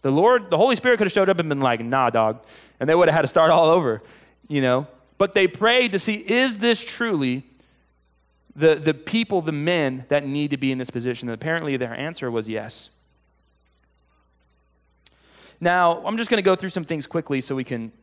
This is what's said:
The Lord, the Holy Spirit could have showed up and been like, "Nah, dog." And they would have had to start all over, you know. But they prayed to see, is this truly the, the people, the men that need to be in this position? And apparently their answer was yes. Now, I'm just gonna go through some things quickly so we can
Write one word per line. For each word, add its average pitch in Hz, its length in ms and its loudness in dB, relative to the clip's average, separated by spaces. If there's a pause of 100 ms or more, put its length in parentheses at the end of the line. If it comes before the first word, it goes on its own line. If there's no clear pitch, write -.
The 135 100 0
Lord, 202 380 2
the 165 60 0
Holy 233 200 4
Spirit 247 220 2
could 208 80 0
have 175 60 -4
showed 190 160 2
up 190 100 2
and 160 120 -2
been 139 100 -2
like, 120 240 0
"Nah, 127 240 0
dog." 113 300 2 (400)
And 139 120 -2
they 160 40 6
would 170 140 6
have 156 60 2
had 160 80 2
to 143 60 0
start 160 220 4
all 160 200 6
over, 139 320 2 (460)
you 143 120 -2
know. 131 260 0 (300)
But 196 160 0
they 196 140 2
prayed 233 460 2
to 196 60 0
see, 214 180 -2
is 233 420 0
this 226 260 0
truly 139 580 -4 (1120)
the, 156 200 4
the 151 180 -2
people, 208 480 -2
the 156 100 -4
men 147 600 -2
that 143 160 0
need 143 240 -4
to 139 80 -6
be 135 120 -2
in 131 60 -4
this 127 140 -8
position? 120 400 -6
And 117 40 -6
apparently 151 440 -4
their 117 160 -6
answer 135 360 -8
was 113 200 -6
yes. 110 400 -10 (2750)
Now, 175 460 2
I'm 214 140 -4
just 226 100 -6
gonna 214 140 2
go 190 120 6
through 190 140 -6
some 175 160 -6
things 151 220 -6
quickly 147 340 -4
so 135 140 -6
we 131 100 -4
can 113 280 -8 (100)